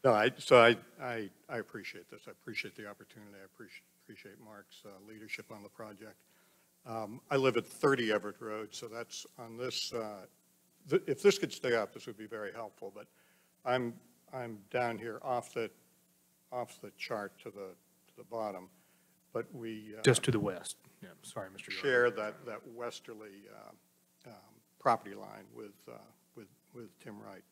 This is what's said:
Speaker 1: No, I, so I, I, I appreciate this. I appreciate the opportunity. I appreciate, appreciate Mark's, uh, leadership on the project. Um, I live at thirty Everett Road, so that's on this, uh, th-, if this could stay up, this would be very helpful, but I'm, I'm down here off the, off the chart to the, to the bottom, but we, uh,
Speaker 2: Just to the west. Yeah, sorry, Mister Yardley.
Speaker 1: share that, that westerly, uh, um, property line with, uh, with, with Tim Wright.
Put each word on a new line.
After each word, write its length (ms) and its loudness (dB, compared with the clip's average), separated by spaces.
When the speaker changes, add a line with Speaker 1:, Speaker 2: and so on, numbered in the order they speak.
Speaker 1:
No, 80 8
I, 240 6
so 260 10
I, 140 12
I, 280 -6
I 80 -6
appreciate 540 -10
this. 180 -16
I 40 -16
appreciate 440 -10
the 100 -12
opportunity. 540 -16
I 60 -18
appreciate, 380 -20
appreciate 300 -18
Mark's, 400 -20
uh, 60 -16
leadership 400 -14
on 120 -14
the 80 -18
project. 460 -16
Um, 440 -8
I 60 2
live 200 4
at 100 2
thirty 460 2
Everett 260 0
Road, 340 -8
so 140 -10
that's 380 -10
on 180 -14
this, 380 -4
uh, 320 -6
th-, 160 6
if 160 -2
this 160 8
could 160 -2
stay 200 2
up, 200 2
this 120 -14
would 120 -10
be 80 -12
very 260 -6
helpful, 420 -10
but 120 -16
I'm, 300 2
I'm 280 -8
down 280 0
here 240 -8
off 320 -2
the, 160 -2
off 300 -6
the 160 -12
chart 400 -4
to 100 -12
the, 220 -10
to 100 -20
the 60 -18
bottom, 440 -4
but 220 -2
we, 440 -8
uh, 40 -10
Speaker 2:
Just 220 8
to 60 4
the 80 2
west. 380 -4
Yeah, 60 -16
sorry, 280 -10
Mister 220 -16
Yardley. 180 0
Speaker 1:
share 200 8
that, 340 -4
that 160 -10
westerly, 720 -10
uh, 720 -20
um, 60 -18
property 360 4
line 320 -14
with, 160 -12
uh, 60 -12
with, 120 -18
with 160 -14
Tim 160 -14
Wright. 260 -16